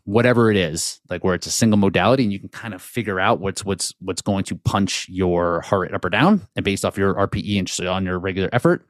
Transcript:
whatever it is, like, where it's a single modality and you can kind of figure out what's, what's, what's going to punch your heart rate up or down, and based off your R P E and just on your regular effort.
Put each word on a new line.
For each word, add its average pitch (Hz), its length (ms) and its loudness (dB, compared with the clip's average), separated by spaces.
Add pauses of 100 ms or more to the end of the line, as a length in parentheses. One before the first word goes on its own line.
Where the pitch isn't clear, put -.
whatever 117 460 4
it 104 60 4
is, 82 440 -2 (100)
like, 87 140 -6
where 92 100 2
it's 87 120 -4
a - 40 -6
single 107 280 4
modality 98 440 4
and 104 100 0
you 98 60 -6
can 92 120 -16
kind 110 240 -12
of 92 60 -14
figure 101 380 -6
out 92 220 2
what's, 98 240 -6
what's, 98 360 -4
what's 95 220 -8
going 98 220 0
to - 100 -8
punch - 540 -2
your 87 540 0
heart 98 200 0
rate 87 120 -6
up 101 100 -6
or 92 60 -4
down, 170 360 2 (100)
and 95 80 -2
based 98 200 0
off 95 120 -2
your 98 220 2
R 98 100 2
P - 160 -4
E 101 140 0
and 92 100 -2
just - 120 -6
on 92 260 -2
your 90 120 -2
regular 92 340 -2
effort. 170 380 2